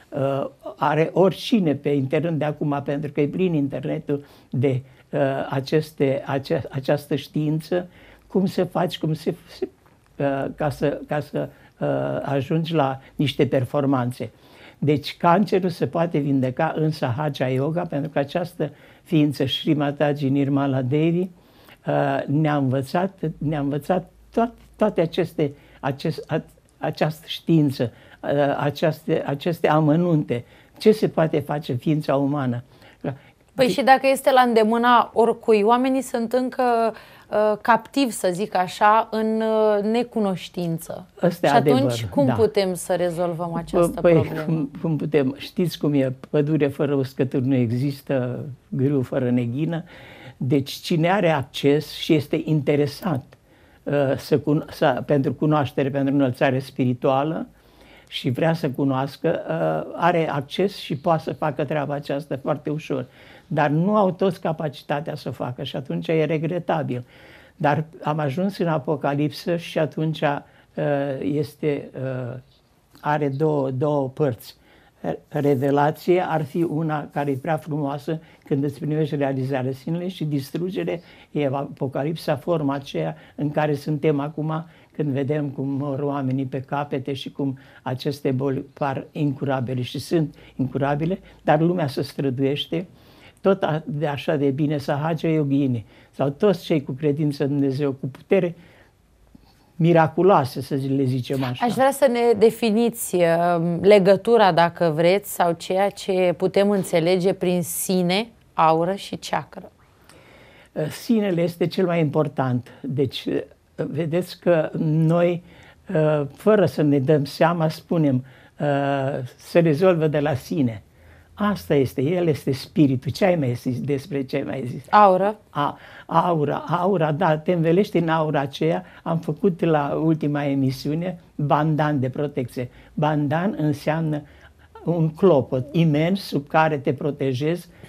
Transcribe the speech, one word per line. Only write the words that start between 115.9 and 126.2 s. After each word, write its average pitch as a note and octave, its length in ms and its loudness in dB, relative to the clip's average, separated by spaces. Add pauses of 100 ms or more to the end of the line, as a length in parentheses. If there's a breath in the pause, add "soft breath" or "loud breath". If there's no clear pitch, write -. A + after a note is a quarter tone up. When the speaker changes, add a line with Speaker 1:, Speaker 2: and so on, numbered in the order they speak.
Speaker 1:
uh, D3+ 280 2 (120)
fără G3+ 320 4
să D#3+ 160 0
ne C#3+ 160 4
dăm C#3+ 260 4
seama, D#3+ 440 2
spunem, D3 560 0 (360 soft breath)
uh, D3 60 -2 (720)
„se - 220 0
rezolvă E3 480 4
de D3+ 140 2
la C#3+ 140 0
sine”. B2 480 -2 (600 soft breath)
Asta G3 320 -2
este, C3 280 0
el F3 240 0
este C#3 260 0
spiritul. C3+ 580 0
Ce - 140 0
ai F3+ 120 4
mai B2+ 180 0
zis A#2+ 260 -6
despre C#3 420 -4
ce C3 140 -6
ai C3+ 60 -2
mai C3+ 240 -6
zis? C3 240 -10
Speaker 2:
Aura. G3+ 460 6 (140)
Speaker 1:
A, - 280 -2 (280 loud breath)
aura, D#3 640 0